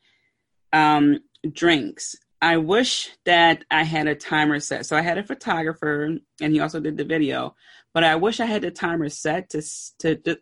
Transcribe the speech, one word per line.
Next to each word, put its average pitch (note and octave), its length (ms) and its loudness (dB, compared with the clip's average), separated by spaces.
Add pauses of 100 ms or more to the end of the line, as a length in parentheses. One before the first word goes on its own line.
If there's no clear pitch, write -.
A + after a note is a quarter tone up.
(720)
Um, D3+ 480 6 (300)
drinks. D#3 680 -2 (260)
I E3 160 4
wish G3 520 0 (140)
that E3+ 460 4
I D#3 140 2
had D#3 240 -2
a D3 60 0
timer D3+ 460 0
set. B2 260 -8
So D#3 100 -2
I D#3+ 60 2
had E3+ 160 -2
a G3+ 60 -6
photographer, D#3 920 -4 (220)
and D3+ 120 0
he D3+ 80 2
also D#3 200 -6
did D3+ 160 -6
the D3 80 -4
video, C3 500 -4 (400)
but E3 100 2
I D#3+ 120 4
wish G#3 240 -2
I A3+ 60 -2
had G#3+ 160 -2
the F3 80 -4
timer E3+ 380 -4
set D#3+ 420 -6
to, D3+ 80 -6
s-, - 420 -12
to, D#3+ 160 -2
to, E3+ 240 -4